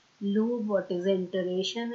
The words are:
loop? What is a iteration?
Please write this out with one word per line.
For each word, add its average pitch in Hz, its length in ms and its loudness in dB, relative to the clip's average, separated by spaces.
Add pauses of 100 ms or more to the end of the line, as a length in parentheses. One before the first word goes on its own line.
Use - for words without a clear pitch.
(220)
loop? 220 440 2
What 196 260 0
is 180 160 0
a 196 80 6
iteration? 185 800 -2